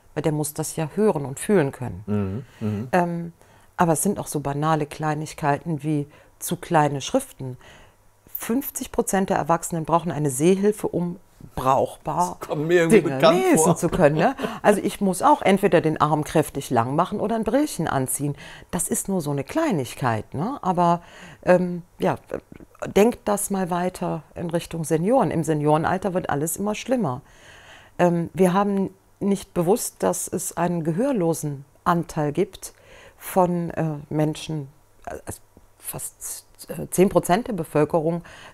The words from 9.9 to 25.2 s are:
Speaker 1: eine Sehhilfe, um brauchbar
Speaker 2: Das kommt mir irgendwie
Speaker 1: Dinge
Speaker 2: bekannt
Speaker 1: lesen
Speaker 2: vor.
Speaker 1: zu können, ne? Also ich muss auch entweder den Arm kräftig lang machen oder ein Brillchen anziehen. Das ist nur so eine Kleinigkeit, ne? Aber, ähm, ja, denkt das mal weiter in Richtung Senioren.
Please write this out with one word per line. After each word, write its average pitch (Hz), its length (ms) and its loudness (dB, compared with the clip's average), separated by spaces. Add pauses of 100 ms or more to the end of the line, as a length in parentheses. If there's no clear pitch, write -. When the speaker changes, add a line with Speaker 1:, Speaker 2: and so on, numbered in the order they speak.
Speaker 1:
eine 147 160 0
Sehhilfe, 190 600 2
um 175 300 -4 (360)
brauchbar 143 840 0
Speaker 2:
Das - 100 -12
kommt 151 200 -2
mir 175 140 6
irgendwie 175 180 8
Speaker 1:
Dinge 151 140 0
Speaker 2:
bekannt 160 240 6
Speaker 1:
lesen 370 200 6
Speaker 2:
vor. 165 180 4
Speaker 1:
zu 170 120 0
können, 156 280 4
ne? 220 200 2 (240)
Also - 220 4
ich - 180 -4
muss 190 220 0
auch 285 180 6
entweder 185 400 4
den 156 220 0
Arm 151 200 2
kräftig - 460 -2
lang 123 260 0
machen 185 240 0
oder 226 160 -2
ein 220 100 -2
Brillchen 254 440 0
anziehen. 139 480 -2 (340)
Das - 180 -4
ist - 200 -4
nur 185 140 -2
so 147 80 -4
eine 139 120 -2
Kleinigkeit, 139 920 -2
ne? 220 260 -4
Aber, 175 400 0 (440)
ähm, 180 360 4 (180)
ja, 180 200 0 (760)
denkt 226 300 4
das 208 240 -2
mal 190 220 -2
weiter 175 520 -4 (120)
in 165 160 -8
Richtung 165 340 -4
Senioren. 175 460 2